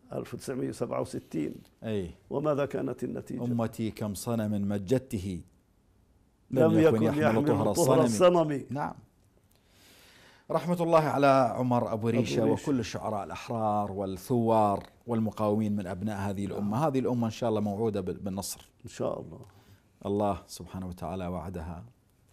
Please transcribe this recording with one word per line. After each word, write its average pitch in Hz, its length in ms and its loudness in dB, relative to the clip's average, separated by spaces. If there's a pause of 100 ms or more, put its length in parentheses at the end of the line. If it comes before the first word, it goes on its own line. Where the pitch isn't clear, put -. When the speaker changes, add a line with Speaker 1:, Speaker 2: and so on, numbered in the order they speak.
(140)
Speaker 1:
ألف 127 200 -8
وتسعمية 131 380 -6
سبعة 127 300 -4
وستين. 139 540 -6 (280)
Speaker 2:
أي. 104 280 -4 (180)
Speaker 1:
وماذا 143 360 0
كانت 131 380 -6
النتيجة؟ 123 400 -8
Speaker 2:
"أمتي 117 480 -2
كم 107 220 -6
صنم 104 560 -2
مجدته 101 720 -2 (1080)
Speaker 1:
لم 131 280 6
يكن 127 240 6
Speaker 2:
يحمل 101 200 2
Speaker 1:
يحمل - 220 4
Speaker 2:
طهر 104 280 2
Speaker 1:
طهر - 300 6
Speaker 2:
الصنم". 175 300 6
Speaker 1:
الصنم. 151 360 2
Speaker 2:
نعم. 147 240 -6 (1600)
رحمة 170 320 0
الله 165 160 6
على 135 560 4
عمر 123 220 2
أبو 113 160 0
Speaker 1:
أبو 113 160 0
Speaker 2:
ريشة 117 340 2
Speaker 1:
ريشة. 110 200 2
Speaker 2:
وكل 139 160 0
الشعراء 101 440 -4
الأحرار 104 680 -2
والثوار 101 920 2 (240)
والمقاومين 107 680 0
من 98 120 -4
أبناء 98 420 -4
هذه 98 160 -4
الأمة. 101 320 -4
Speaker 1:
نعم. 143 60 0
Speaker 2:
هذه 135 160 0
الأمة 117 260 0
إن 113 60 -2
شاء 117 180 -2
الله 107 120 0
موعودة 104 400 -2
بال-، 90 180 -6
بالنصر. 95 500 -8 (160)
Speaker 1:
إن 117 40 -14
شاء - 320 -6
الله. - 180 -14 (640)
Speaker 2:
الله 101 420 0
سبحانه 92 400 -12
وتعالى 87 400 -8
وعدها 87 560 -10 (500)